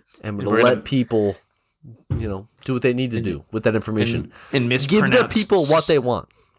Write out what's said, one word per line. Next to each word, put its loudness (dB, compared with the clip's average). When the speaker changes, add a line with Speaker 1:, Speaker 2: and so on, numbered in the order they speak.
Speaker 1:
we're -8
Speaker 2:
And -6
Speaker 1:
gonna -4
Speaker 2:
we're 2
Speaker 1:
let 6
Speaker 2:
gonna -2
Speaker 1:
people, -2
you -6
know, -10
do -4
what -2
they 2
need -4
to -4
Speaker 2:
and, -4
Speaker 1:
do -6
with -4
that 2
information. -2
Speaker 2:
and, 0
and 2
Speaker 1:
Give 2
the 2
Speaker 2:
mispronounce 2
Speaker 1:
people 2
what 4
they 2
want. -4